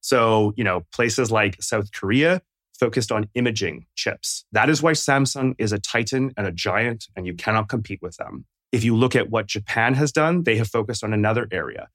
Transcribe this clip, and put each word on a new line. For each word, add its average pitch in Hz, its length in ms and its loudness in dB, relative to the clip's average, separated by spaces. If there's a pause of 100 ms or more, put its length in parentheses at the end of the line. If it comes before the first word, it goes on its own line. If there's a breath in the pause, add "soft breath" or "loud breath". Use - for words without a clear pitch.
So, 110 560 4
you 120 60 -2
know, 90 300 0
places 120 380 0
like 104 300 2
South 104 300 -4
Korea 143 500 2 (380)
focused 120 320 0
on 107 220 0
imaging 107 640 -2
chips. - 560 -6
That 110 180 2
is 147 140 2
why 165 80 4
Samsung 135 640 0
is 110 140 0
a 104 80 -2
titan 127 580 -2
and 104 80 -2
a 92 60 -2
giant, 107 640 -2
and 92 100 -8
you 90 80 -6
cannot 107 340 0
compete 104 340 -6
with 90 160 -12
them. - 280 -12 (260)
If 113 120 0
you 117 120 4
look 120 200 4
at 110 160 2
what 107 160 -2
Japan 113 480 0
has 143 160 0
done, 165 320 2
they 113 140 2
have 113 100 0
focused 113 360 -2
on 110 100 -2
another 110 380 2
area. 73 440 -6